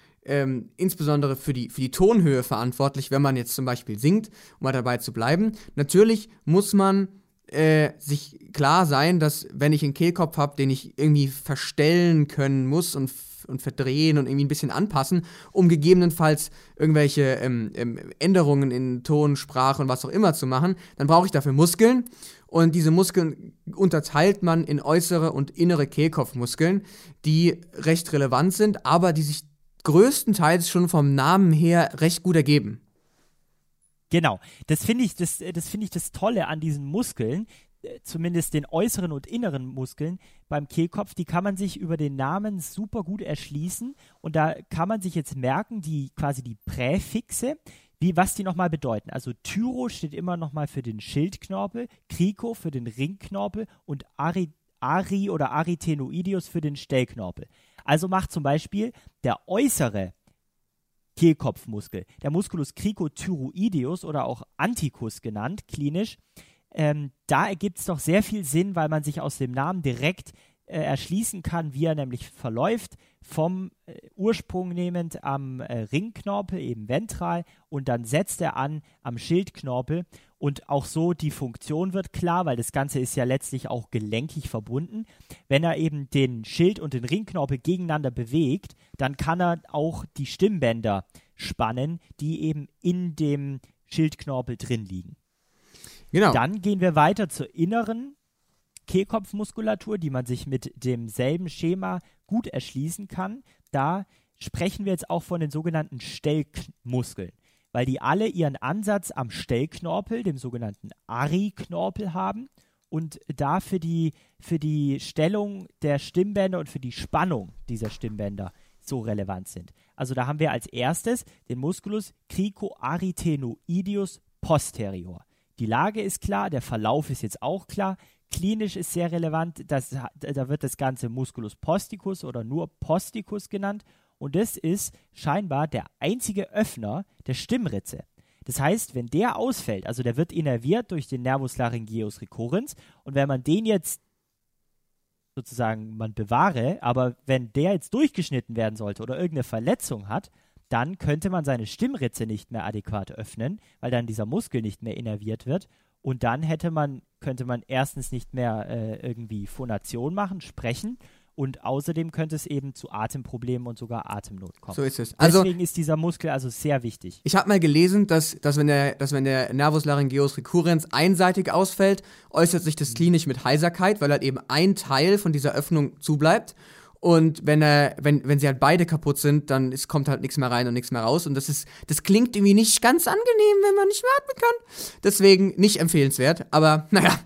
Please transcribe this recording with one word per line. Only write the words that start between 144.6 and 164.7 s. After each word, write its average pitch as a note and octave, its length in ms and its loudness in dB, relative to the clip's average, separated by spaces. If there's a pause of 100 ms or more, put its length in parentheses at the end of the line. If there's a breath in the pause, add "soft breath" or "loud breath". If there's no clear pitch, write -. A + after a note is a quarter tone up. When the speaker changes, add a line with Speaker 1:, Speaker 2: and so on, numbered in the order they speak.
Speaker 2:
sozusagen, A2 640 -6
man A2 160 -6
bewahre, B2+ 680 0
aber B2 340 0 (100)
wenn B2+ 280 0
der E3 200 2
jetzt - 200 -6
durchgeschnitten F3 640 -2
werden A2 200 -2
sollte G#2+ 280 -8
oder B2 120 -8
irgendeine D#3 280 -2
Verletzung A2+ 640 -4
hat, C3+ 220 -6 (380)
dann C3 280 0
könnte D#3 320 -2
man F3+ 160 -2
seine B2 200 -2
Stimmritze D#3 600 -4
nicht G#2+ 260 -8
mehr A2+ 140 -6
adäquat G#2 460 -6
öffnen, A#2+ 500 -8 (180)
weil B2 120 -6
dann A#2+ 160 0
dieser A2 180 -4
Muskel B2+ 360 -4
nicht G#2+ 200 -6
mehr A2+ 160 -8
innerviert A2 480 -8
wird. D#3 220 -4 (340)
Und C3 220 -6
dann B2 200 0
hätte D#3 280 -2
man, D3 300 -2 (180)
könnte B2+ 260 -8
man B2 220 -4
erstens C3 440 -4
nicht B2 220 -10
mehr, A2+ 360 -2
äh, A2 260 -6 (120)
irgendwie A2 400 -8
Phonation B2 640 -6
machen, G3 280 -4
sprechen. - 560 -8 (380 soft breath)
Und C3+ 280 -6
außerdem D#3 480 -4
könnte D#3 240 -4
es - 120 -8
eben C#3 260 -6
zu - 180 -18
Atemproblemen B2 760 -6
und A#2 100 -12
sogar A2+ 320 -8
Atemnot F#2+ 500 -12
kommen. - 160 -12